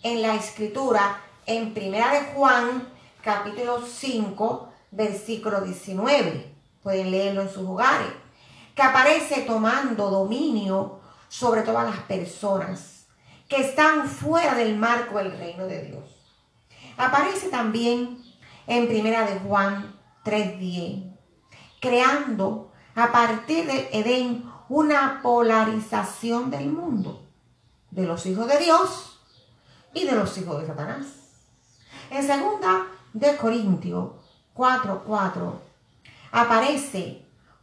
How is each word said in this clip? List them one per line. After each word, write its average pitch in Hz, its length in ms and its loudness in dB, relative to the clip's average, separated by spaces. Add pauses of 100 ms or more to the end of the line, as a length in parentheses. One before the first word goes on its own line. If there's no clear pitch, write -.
en 233 200 -2
la 220 120 2
Escritura 214 840 0 (240)
en 226 300 -4
Primera 214 380 0
de 285 200 0
Juan, 254 560 2 (340)
capítulo 220 640 -2
cinco, 226 840 -4 (180)
versículo 202 680 -4
diecinueve. 190 960 -2 (280)
Pueden 190 280 -2
leerlo 196 320 0
en 190 80 -4
sus 190 180 -8
hogares. 208 440 0 (600)
Que - 80 2
aparece 269 600 4
tomando 226 680 0
dominio 196 920 0 (280)
sobre 226 340 0
todas 226 220 0
las 208 200 -4
personas 185 1000 -6 (400)
que 277 140 0
están 302 480 4
fuera 302 460 0
del 220 240 0
marco 233 400 0
del 190 180 -4
reino 175 300 -10
de 160 160 -8
Dios. 139 220 -16 (920)
Aparece 294 520 0
también 240 760 0 (440)
en 240 200 2
Primera 220 400 2
de 196 140 -4
Juan 196 560 0 (260)
tres 202 360 -2
diez, 185 460 -6 (760)
creando 240 920 2 (220)
a 240 160 4
partir 240 560 2
del 269 240 -2
Edén 240 600 0 (180)
una 294 520 2
polarización 226 1300 2
del 285 200 -4
mundo, 311 560 -4 (640)
de 185 160 -2
los 170 200 -4
hijos 196 200 -2
de 285 120 4
Dios 349 600 2 (720)
y - 120 -4
de 277 80 0
los 202 260 0
hijos 160 220 -6
de 156 80 -8
Satanás. 170 380 -8 (1040)
En 277 140 -2
Segunda 381 640 2 (260)
de 285 240 4
Corintios 190 760 0 (420)
cuatro 254 500 0
cuatro 190 560 -2 (720)
aparece 233 960 0 (360)